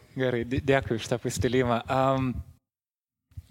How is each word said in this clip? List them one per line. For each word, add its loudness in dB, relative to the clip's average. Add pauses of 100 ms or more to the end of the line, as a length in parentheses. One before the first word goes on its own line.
(160)
gerai, 0
dė-, -2
dėkui 2
už -6
tą -2
pasidalijimą. 0 (100)
Am, 2 (1200)